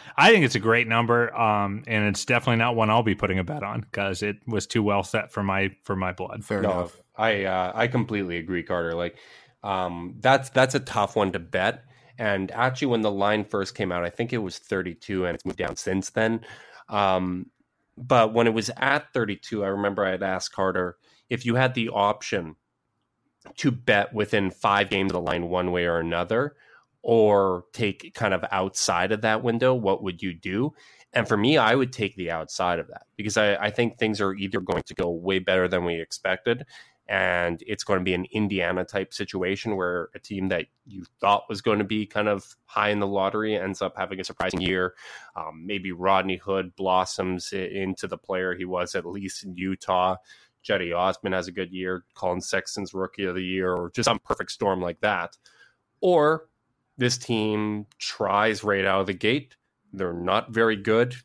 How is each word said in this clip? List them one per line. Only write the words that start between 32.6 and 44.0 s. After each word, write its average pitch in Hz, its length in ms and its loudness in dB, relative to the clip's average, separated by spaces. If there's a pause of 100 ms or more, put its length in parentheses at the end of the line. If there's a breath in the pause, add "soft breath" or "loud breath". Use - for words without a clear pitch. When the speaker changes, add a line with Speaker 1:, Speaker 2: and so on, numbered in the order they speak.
Speaker 3:
of 78 120 -6
that - 260 -18
because 104 220 -4
I, 104 180 4
I 104 160 -2
think 117 260 0
things 107 240 0
are 98 140 0
either 98 240 -4
going 90 240 -2
to - 100 -16
go 87 160 -2
way 87 300 0
better 92 280 2
than 87 180 0
we 85 140 -2
expected. 107 680 -2 (420 loud breath)
And 90 600 0
it's 107 160 -8
going 98 160 0
to 90 60 -4
be 92 80 0
an 90 180 -2
Indiana 92 540 -2
type 95 280 -6
situation 98 640 -4
where 90 400 -4
a 101 40 -18
team 95 300 -6
that 85 180 -2 (180)
you 92 180 -16 (160)
thought 101 300 4
was 104 100 -6
going 104 200 2
to 107 40 2
be 107 220 -2
kind 107 240 -2
of 101 260 -4 (100)
high 104 240 0
in 104 100 0
the 101 80 0
lottery 101 500 0
ends 95 240 -4
up 95 160 -4
having 95 240 -6